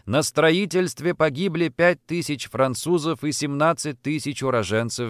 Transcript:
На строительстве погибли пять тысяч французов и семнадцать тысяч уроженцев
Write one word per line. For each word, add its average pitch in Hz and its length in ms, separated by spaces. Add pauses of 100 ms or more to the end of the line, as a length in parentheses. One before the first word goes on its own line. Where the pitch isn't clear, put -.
На 131 180
строительстве 165 920
погибли 160 540
пять 175 360
тысяч 156 460
французов 143 760
и 151 80
семнадцать 151 680
тысяч 147 400
уроженцев 117 680